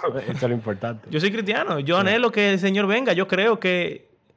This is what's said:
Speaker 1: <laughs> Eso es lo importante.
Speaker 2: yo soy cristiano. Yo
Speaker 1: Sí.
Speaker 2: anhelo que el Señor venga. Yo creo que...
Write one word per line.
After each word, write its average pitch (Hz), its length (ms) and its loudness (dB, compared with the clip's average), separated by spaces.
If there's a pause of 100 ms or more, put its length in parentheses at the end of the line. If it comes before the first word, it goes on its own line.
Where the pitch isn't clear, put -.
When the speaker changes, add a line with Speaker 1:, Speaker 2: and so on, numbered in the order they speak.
(180)
Speaker 1:
<laughs> - 20 -4
Eso 117 120 -6
es - 120 -4
lo 120 100 0
importante. 113 560 -6
Speaker 2:
yo 151 100 -2
soy 196 120 0
cristiano. 214 480 -2
Yo 143 160 0
Speaker 1:
Sí. 190 60 4
Speaker 2:
anhelo 220 300 2
que 202 200 2
el 190 80 0
Señor 196 280 2
venga. 226 260 2
Yo 185 140 2
creo 208 320 2
que... 180 500 -2 (280)